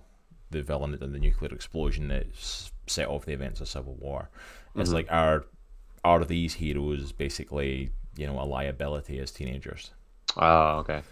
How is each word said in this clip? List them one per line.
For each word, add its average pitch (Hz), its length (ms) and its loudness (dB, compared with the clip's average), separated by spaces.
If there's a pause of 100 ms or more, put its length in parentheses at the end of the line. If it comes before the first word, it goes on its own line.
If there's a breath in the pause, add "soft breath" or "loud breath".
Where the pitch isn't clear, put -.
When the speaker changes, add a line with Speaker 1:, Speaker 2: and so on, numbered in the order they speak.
(500)
Speaker 1:
the 76 140 -4
villain 73 280 -2
that 69 80 -6
did 69 140 -6
the 71 60 -6
nuclear - 340 4
explosion 71 540 -2
that 67 260 0
s-, - 380 -10 (160)
set 78 200 0
off 71 180 -4
the 78 80 -4
events 67 280 -6
of 62 60 -6
Civil 67 280 -8
War. 67 340 -8 (460 loud breath)
It's 95 140 0
Speaker 2:
Mm-hmm. 85 60 2
Speaker 1:
like, 82 160 0
are, 80 340 4 (580)
are 85 220 6
these 85 300 0
heroes 71 560 -2
basically, 69 800 -4 (260)
you 73 80 -6
know, 69 140 -4
a 67 60 -4
liability 69 760 -4
as 67 100 -8
teenagers? - 600 -10 (440)
Speaker 2:
Oh, 80 440 8
okay, 76 220 -2 (100)